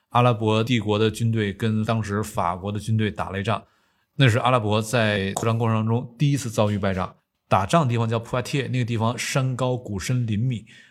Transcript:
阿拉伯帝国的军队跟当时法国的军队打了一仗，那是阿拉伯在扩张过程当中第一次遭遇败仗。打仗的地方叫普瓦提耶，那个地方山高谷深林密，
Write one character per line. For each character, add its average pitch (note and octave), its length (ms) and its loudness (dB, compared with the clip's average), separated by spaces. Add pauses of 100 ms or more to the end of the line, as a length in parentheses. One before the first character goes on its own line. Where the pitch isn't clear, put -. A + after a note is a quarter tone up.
阿 A#2+ 120 2
拉 B2 120 6
伯 A2 320 2
帝 A#2+ 160 2
国 G#2 180 0
的 A2 100 4
军 A2+ 220 0
队 G#2+ 220 0
跟 A2 320 -2
当 A2+ 180 0
时 G2+ 220 -2
法 F#2 320 -2
国 G2 160 -6
的 G#2 80 -4
军 A2 160 -2
队 A2 120 2
打 F#2 220 -6
了 F#2 80 -4
一 G2 60 -4
仗， G#2 180 -2 (540)
那 C#3 120 6
是 A2+ 100 4
阿 A#2+ 120 2
拉 B2+ 80 6
伯 G#2+ 240 0
在 G#2 520 0
扩 - 100 -4
张 A2+ 120 0
过 A2+ 120 0
程 A2 80 2
当 A2 100 0
中 A#2 320 -2
第 C#3+ 140 2
一 C#3 40 0
次 A#2 140 -6
遭 G#2+ 220 2
遇 G#2 40 -2
败 G2 160 -2
仗。 F2+ 220 -4 (360)
打 G2 140 4
仗 D#3 220 2
的 A#2+ 40 0
地 A#2+ 60 0
方 A#2 100 0
叫 A#2 120 0
普 A2+ 180 -6
瓦 B2 60 -2
提 - 160 -4
耶， B2 120 -4
那 B2 80 -2
个 B2 60 0
地 A2+ 140 -4
方 A#2 180 0
山 C3 400 -2
高 B2+ 180 0
谷 G#2 240 -6
深 B2 280 -2
林 G#2+ 120 0
密， A#2 280 -2 (240)